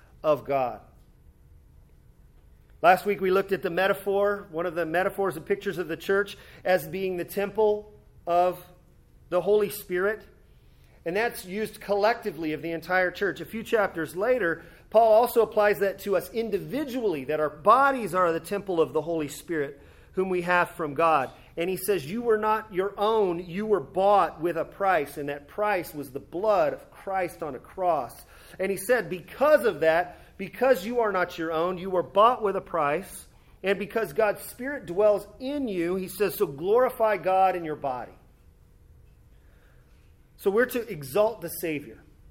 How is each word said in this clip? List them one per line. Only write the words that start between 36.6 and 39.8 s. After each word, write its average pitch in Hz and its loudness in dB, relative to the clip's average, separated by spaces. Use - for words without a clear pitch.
God 185 4
in 175 -6
your 151 -6
body." 131 -6